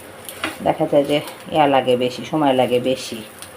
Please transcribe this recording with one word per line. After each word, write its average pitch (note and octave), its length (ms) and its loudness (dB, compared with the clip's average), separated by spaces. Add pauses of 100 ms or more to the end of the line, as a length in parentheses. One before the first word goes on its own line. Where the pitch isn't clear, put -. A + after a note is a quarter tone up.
(640)
দেখা D#3 220 0
যায় D3 180 4
যে D3 160 0 (320)
ইয়া D#3 140 4
লাগে B2+ 300 4
বেশি, B2 280 -2
সময় D3+ 280 2
লাগে B2 280 2
বেশি। B2 420 -4 (340)